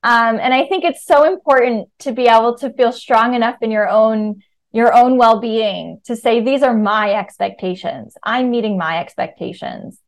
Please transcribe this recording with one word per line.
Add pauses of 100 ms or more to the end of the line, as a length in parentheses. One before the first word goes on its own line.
Um,
and
I
think
it's
so
important (120)
to
be
able
to
feel
strong
enough
in
your
own, (280)
your
own
well-being
to
say,
"These
are
my
expectations.
I'm
meeting
my
expectations."